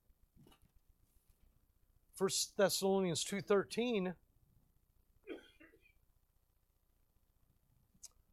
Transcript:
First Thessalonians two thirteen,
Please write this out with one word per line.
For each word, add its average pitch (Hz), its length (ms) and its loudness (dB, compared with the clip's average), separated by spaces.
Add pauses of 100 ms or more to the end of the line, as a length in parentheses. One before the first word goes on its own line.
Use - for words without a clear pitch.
(2250)
First - 440 -2
Thessalonians 190 680 2
two 202 180 -4
thirteen, 202 720 0 (4000)